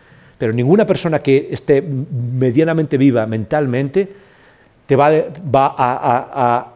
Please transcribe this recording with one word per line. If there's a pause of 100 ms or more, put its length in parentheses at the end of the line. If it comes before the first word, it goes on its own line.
(380)
Pero
ninguna
persona
que
esté
medianamente
viva
mentalmente (800)
te
va, (440)
va
a,
a,
a